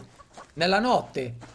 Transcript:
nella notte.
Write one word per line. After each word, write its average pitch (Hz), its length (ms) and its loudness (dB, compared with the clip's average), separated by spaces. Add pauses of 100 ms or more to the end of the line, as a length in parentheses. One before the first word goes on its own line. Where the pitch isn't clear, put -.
(560)
nella 185 240 2
notte. 151 560 0 (200)